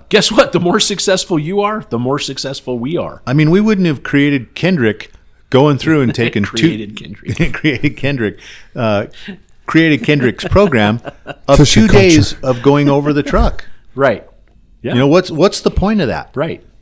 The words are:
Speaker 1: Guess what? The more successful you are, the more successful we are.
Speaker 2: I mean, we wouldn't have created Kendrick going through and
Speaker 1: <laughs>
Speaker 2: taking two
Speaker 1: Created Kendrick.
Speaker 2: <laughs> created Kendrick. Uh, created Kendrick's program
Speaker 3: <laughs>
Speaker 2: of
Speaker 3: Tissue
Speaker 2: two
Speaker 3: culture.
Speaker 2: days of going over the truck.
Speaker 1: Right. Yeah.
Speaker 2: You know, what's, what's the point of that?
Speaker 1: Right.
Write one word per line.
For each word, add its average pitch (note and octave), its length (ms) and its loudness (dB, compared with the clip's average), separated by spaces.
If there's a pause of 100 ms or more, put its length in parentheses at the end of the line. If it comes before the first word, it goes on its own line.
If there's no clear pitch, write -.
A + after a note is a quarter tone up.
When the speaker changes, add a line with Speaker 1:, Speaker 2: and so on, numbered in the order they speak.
Speaker 1:
Guess G3+ 220 2
what? A#3 200 2
The F3 80 0
more F3 200 0
successful F#3 600 -2
you F#3 220 -4
are, G#3+ 280 -4
the A#2 80 -4
more C3 220 -2
successful C3+ 580 -8
we C3 180 -6
are. F2+ 300 -8
Speaker 2:
I B2 80 -4
mean, D3+ 160 2
we F#3 100 4
wouldn't G#3 280 0
have D3 160 -4
created C#3+ 500 -2
Kendrick D3 580 -2 (380)
going C#3 300 4
through D#3 220 0
and B2 140 0
Speaker 1:
<laughs> A#2+ 80 -2
Speaker 2:
taking A2+ 200 -2
two G2 80 -4
Speaker 1:
Created G#2+ 440 -2
Kendrick. - 580 -6
Speaker 2:
<laughs> - 20 -
created C#3 420 -2
Kendrick. B2+ 420 -4 (360)
Uh, A2 320 -2 (580)
created D#3+ 380 2
Kendrick's C3 420 0
program A#2+ 560 2 (240)
Speaker 3:
<laughs> - 220 -14
Speaker 2:
of C#3 100 6
Speaker 3:
Tissue D3 240 6
Speaker 2:
two A3 60 4
Speaker 3:
culture. F#3+ 200 6
Speaker 2:
days D#3 260 4 (100)
of B2+ 180 -2
going C#3+ 260 4
over C#3+ 260 2
the C#3+ 100 0
truck. - 420 0 (300)
Speaker 1:
Right. B2+ 280 0 (580)
Yeah. A#2 120 -4
Speaker 2:
You A#2+ 60 2
know, C#3 80 4
what's, F3+ 240 2
what's E3+ 300 0
the G#3+ 100 -2
point G#3 300 -2
of C3+ 60 -2
that? E2+ 280 -6
Speaker 1:
Right. C#3 280 -6 (180)